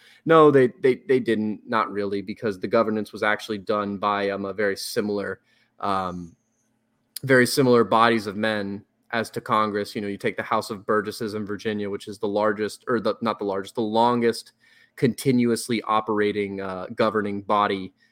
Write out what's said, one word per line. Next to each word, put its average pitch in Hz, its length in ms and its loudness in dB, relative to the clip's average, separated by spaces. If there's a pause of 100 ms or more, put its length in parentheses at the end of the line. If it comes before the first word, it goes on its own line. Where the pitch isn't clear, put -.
(240)
no, 156 260 10
they, 131 180 6
they, - 400 0
they 131 100 4
didn't, 107 500 -2
not 110 220 0
really, 101 320 -4
because 101 380 -6
the 104 80 -6
governance 107 440 0
was 104 120 -6
actually 107 340 -2
done 101 400 -4
by, 101 320 -2
um, 98 140 -6
a 98 80 -8
very 98 240 -2
similar, 101 640 -6 (400)
um, 90 560 -4 (880)
very 127 200 6
similar 123 380 4
bodies 113 460 2
of 98 80 -8
men 104 480 -4 (260)
as 113 200 -4
to 117 100 -8
Congress. 107 560 -2
You 110 40 -4
know, 101 60 -6
you 101 100 -6
take 107 200 -4
the 110 80 -6
House 110 260 -2
of 101 160 -10
Burgesses 107 480 -2
in 107 100 -6
Virginia, 104 460 -6
which 101 160 -8
is 101 140 -12
the 107 80 -2
largest, 104 580 -2
or 117 140 0
the, 101 200 -2
not 110 200 -2
the 107 40 -4
largest, 98 300 -6
the 123 60 -4
longest 117 720 0 (420)
continuously 120 880 0
operating, 104 800 0
uh, 92 340 -8
governing 101 480 0
body 101 500 0 (200)